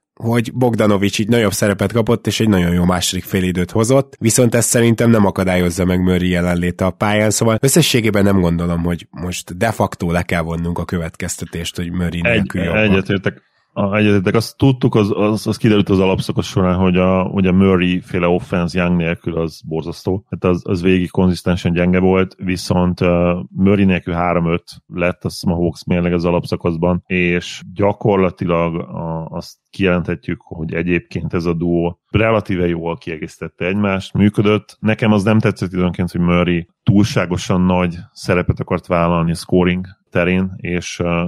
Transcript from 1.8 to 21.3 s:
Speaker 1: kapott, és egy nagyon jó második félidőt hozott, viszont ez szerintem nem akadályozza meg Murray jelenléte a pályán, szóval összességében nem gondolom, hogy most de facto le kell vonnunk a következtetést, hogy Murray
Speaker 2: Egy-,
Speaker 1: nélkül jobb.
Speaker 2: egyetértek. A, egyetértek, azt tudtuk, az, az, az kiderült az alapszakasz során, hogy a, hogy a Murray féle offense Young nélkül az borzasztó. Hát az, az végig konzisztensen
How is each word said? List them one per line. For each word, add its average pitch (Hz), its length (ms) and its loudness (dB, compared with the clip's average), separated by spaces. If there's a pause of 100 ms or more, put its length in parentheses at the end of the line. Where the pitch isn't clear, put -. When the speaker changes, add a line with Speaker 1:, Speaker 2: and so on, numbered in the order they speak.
Speaker 1:
kapott, 113 360 0
és 107 120 0
egy 113 100 2
nagyon 90 240 4
jó 87 120 2
második 90 380 0
félidőt 90 480 -2
hozott, 131 480 0
viszont 117 360 2
ez 117 100 0
szerintem 117 440 2
nem 110 160 4
akadályozza 92 600 0
meg 90 160 2
Murray 90 280 0
jelenléte 87 560 -2
a 92 60 0
pályán, 107 380 0
szóval 110 320 0
összességében 113 640 2
nem 98 160 4
gondolom, 85 440 0
hogy 85 260 -4
most 90 480 -10
de 110 140 0
facto 92 400 -4
le 87 120 0
kell 87 180 -2
vonnunk 85 360 -4
a 85 80 -4
következtetést, 85 920 -8
hogy 87 160 -8
Murray 85 320 -4
Speaker 2:
Egy-, 117 100 0
Speaker 1:
nélkül 92 300 -2
jobb. 82 120 -2
Speaker 2:
egyetértek. 98 680 0 (340)
A, 101 160 -2
egyetértek, 104 400 2
azt - 220 -2
tudtuk, 131 380 2
az, 107 200 2
az, 104 320 0
az 110 100 -2
kiderült 104 320 2
az 98 100 4
alapszakasz 95 460 0
során, 92 300 0
hogy 92 220 2
a, 92 240 2
hogy 95 260 0
a 90 40 2
Murray 92 480 4
féle 87 280 -2
offense 87 520 -2
Young 90 180 0
nélkül 85 400 -4
az 82 300 -6
borzasztó. 82 640 -6
Hát 87 140 -8
az, 90 220 2
az 92 160 -2
végig 90 280 2
konzisztensen 90 640 0